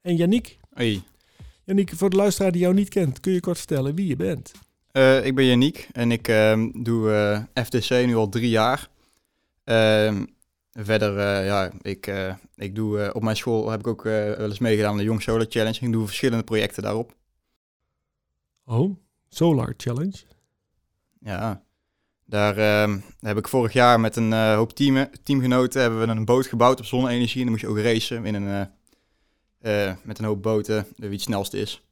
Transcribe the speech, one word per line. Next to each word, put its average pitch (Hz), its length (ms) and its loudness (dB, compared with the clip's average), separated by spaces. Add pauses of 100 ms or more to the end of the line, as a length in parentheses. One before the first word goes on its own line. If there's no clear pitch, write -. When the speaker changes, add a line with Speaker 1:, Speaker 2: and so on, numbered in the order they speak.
Speaker 1:
En 175 160 -2
Yannick. 185 420 0 (160)
Speaker 2:
Hey. 110 280 -2 (640)
Speaker 1:
Yannick, 196 300 0
voor 190 160 0
de 185 60 0
luisteraar 196 360 2
die 175 80 0
jou 180 140 4
niet 202 140 2
kent, 160 320 -2
kun 190 120 -2
je 180 80 0
kort 175 180 -4
vertellen 139 360 -4
wie 196 120 -4
je 147 100 -2
bent? 127 360 -6 (400)
Speaker 2:
Eh, 135 340 6
ik 135 80 0
ben 131 100 4
Yannick 127 480 2
en 120 200 0
ik, 117 160 -4
ehm, 110 540 2
doe, 113 300 0 (420)
eh, 123 100 -2
F - 40 -10
T 127 180 -2
C - 40 -4
nu 123 260 2
al 110 120 2
drie 117 200 -2
jaar. 113 400 0 (760)
Ehm, 107 600 2 (480)
verder, 104 460 -2
eh, 98 280 0
ja, 98 240 -2 (120)
ik, 98 240 -10
eh, 95 280 -6 (220)
ik 101 180 -10
doe, 107 260 -2
eh, 101 140 -4
op 107 80 -4
mijn 110 140 0
school 110 340 -2
heb 110 100 -6
ik 101 60 -8
ook, 113 200 -6
eh, 110 60 -2
wel 107 360 -2
eens 101 100 -8
meegedaan 107 320 2
aan 104 60 -2
de 101 80 -2
Young 110 180 0
Solar 113 260 0
Challenge. 110 320 -2
Ik 120 120 -2
doe 110 140 0
verschillende 113 380 -2
projecten 107 380 -4
daarop. 107 320 -6 (1500)
Speaker 1:
Oh, 147 320 0 (320)
Solar 139 480 2
Challenge? 143 400 -6 (1040)
Speaker 2:
Ja, 104 420 -6 (640)
daar, 104 320 0
ehm, 104 420 2 (220)
heb 104 160 -4
ik 107 120 -4
vorig 123 240 0
jaar 120 280 6
met 113 160 0
een, 113 160 0
eh, 110 220 4
hoop 113 180 0
teamen, 139 380 2 (120)
teamgenoten 127 580 0
hebben 113 200 2
we 113 60 0
een 110 180 -2
boot 123 220 2
gebouwd 120 320 4
op 113 80 -14
zonne-energie. 123 520 0
En 127 40 -2
dan 123 80 0
moet 110 100 -2
je 110 80 -8
ook 107 100 -2
racen 113 480 0
in 107 80 -4
een, 101 140 -4
eh, 101 180 -4 (1200)
eh, 95 140 -6
met 107 160 -12
een 110 60 -6
hoop 104 180 -4
boten, 110 340 0
eh, 104 80 -2 (120)
wie 107 140 -10
het 101 100 -6
snelste 101 380 -4
is. - 340 -8